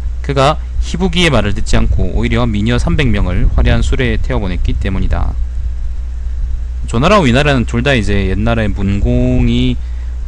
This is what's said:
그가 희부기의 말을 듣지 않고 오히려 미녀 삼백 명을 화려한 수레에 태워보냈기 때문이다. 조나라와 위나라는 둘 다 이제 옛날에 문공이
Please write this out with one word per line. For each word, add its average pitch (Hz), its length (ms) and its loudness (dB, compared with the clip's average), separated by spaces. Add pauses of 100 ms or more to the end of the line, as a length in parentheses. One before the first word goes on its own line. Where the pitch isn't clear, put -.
(200)
그가 139 380 0 (240)
희부기의 175 480 0
말을 101 240 2
듣지 - 240 2
않고 98 360 2
오히려 113 300 0
미녀 113 340 0
삼백 143 300 0
명을 98 480 2
화려한 120 240 2
수레에 123 380 0
태워보냈기 117 560 -2
때문이다. 92 580 0 (1600)
조나라와 170 340 2
위나라는 135 420 2
둘 117 180 -2
다 139 120 2
이제 101 340 2
옛날에 107 400 0
문공이 123 1120 0 (500)